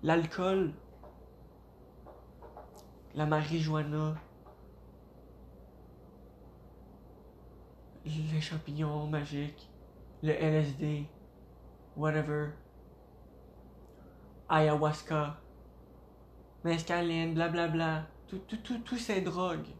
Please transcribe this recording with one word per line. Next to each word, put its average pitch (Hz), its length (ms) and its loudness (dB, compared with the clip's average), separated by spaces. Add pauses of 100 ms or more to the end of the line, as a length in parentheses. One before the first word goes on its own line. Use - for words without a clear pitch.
L'alcool, 170 680 4 (2500)
la 151 120 0
marijuana, 156 880 2 (4000)
les 156 360 -2
champignons 151 680 -2
magiques, 147 640 -2 (500)
le 156 100 4
L 156 240 6
S 143 220 4
D, 151 300 0 (880)
whatever, 151 520 2 (2000)
ayahuasca, 151 920 4 (1300)
mescaline, 165 680 2
blablabla, 165 720 2 (220)
tout, 190 120 -6
tout, - 180 -8
tout, 233 220 -4
tout 240 180 -4
ces 208 240 0
drogues. 175 480 0 (100)